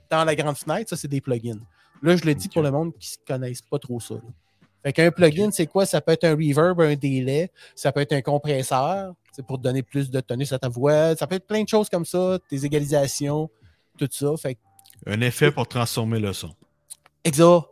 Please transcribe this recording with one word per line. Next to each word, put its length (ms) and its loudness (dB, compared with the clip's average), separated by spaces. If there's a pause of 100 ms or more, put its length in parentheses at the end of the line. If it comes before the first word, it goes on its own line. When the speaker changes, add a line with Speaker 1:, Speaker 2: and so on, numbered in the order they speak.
(100)
Speaker 1:
dans 140 2
la 120 2
grande 200 -2
fenêtre, 320 -6
ça, 80 -6
c'est 120 -10
des 120 -4
plugins. 380 -6 (440)
Là, 120 4
je 100 0
le 120 2
dis 100 -8
Speaker 2:
Ok. 60 -12
Speaker 1:
pour 100 2
le 80 0
monde 300 -2
qui 200 -14
ne 140 -8
connaissent 280 -8
pas 180 -6
trop 180 -8
ça, 160 -12
là. 60 -12 (640)
Fait 80 -2
qu'un 180 6
plugin, 380 4
Speaker 2:
Ok. 60 -2
Speaker 1:
c'est 120 0
quoi ? 200 0
Ça 140 0
peut 120 2
être 100 2
un 140 4
reverb, 460 2
un 120 4
delay, 560 -2 (240)
ça 160 -2
peut 100 -2
être 120 -2
un 100 0
compresseur, 920 -2 (200)
c'est 120 -14
pour 140 -8
donner 240 -2
plus 260 -4
de 120 -2
tonus 320 -6
à 80 -4
ta 80 -4
voix, 480 2
ça 100 -4
peut 80 -6
être 140 -8
plein 160 0
de 40 -6
choses 200 2
comme 160 -2
ça, 340 -2 (100)
tes 160 -4
égalisations, 880 0 (480)
tout 120 -2
ça. 260 -2
Fait 180 -8
que 60 -16 (460)
Speaker 2:
Un 140 -4
effet 300 2
pour 160 -2
transformer 540 -2
le 120 -2
son. 220 -12 (680)
Speaker 1:
Exact, 480 6